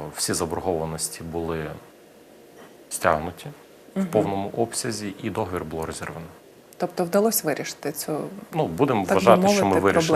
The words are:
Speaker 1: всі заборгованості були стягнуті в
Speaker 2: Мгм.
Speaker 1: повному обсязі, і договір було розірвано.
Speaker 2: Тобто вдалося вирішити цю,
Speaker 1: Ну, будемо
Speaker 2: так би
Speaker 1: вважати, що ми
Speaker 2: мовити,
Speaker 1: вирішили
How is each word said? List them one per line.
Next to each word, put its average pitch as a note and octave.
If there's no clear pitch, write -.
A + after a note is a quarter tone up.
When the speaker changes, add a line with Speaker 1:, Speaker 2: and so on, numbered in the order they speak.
Speaker 1:
всі -
заборгованості E2
були E2
стягнуті E2
в G3
Speaker 2:
Мгм. F#3+
Speaker 1:
повному G2
обсязі, A#2
і A2
договір F#2
було D#2+
розірвано. E2
Speaker 2:
Тобто F3+
вдалося G3+
вирішити -
цю, D#3
Speaker 1:
Ну, D#3
будемо G#2
Speaker 2:
так -
би G#2
Speaker 1:
вважати, G2+
що G2+
ми G2
Speaker 2:
мовити, F#2+
Speaker 1:
вирішили E3